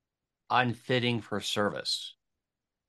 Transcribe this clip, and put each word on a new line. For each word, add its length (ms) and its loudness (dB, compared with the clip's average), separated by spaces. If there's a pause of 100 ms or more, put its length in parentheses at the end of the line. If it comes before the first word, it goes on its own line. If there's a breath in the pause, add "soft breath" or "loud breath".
(500)
unfitting 720 2
for 180 -4
service. 760 -2 (720)